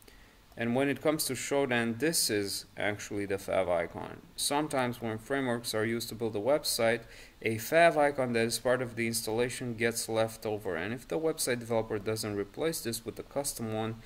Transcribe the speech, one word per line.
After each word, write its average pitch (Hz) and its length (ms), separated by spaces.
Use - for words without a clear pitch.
And 117 160
when 139 140
it 131 140
comes 151 240
to 127 80
Shodan, 120 640
this 156 320
is 101 340
actually 104 480
the 98 100
favicon. 85 840
Sometimes 143 640
when 110 160
frameworks 123 560
are 110 100
used 113 240
to 120 60
build 110 200
a 104 60
website, 120 640
a 113 140
favicon 147 760
that 113 140
is 117 120
part 127 220
of 117 160
the 113 100
installation 117 680
gets 113 340
left 113 380
over. 101 280
And 92 200
if - 120
the 165 120
website 156 400
developer 113 400
doesn't 110 360
replace 143 460
this 113 240
with 104 140
a 92 40
custom 117 520
one, 110 320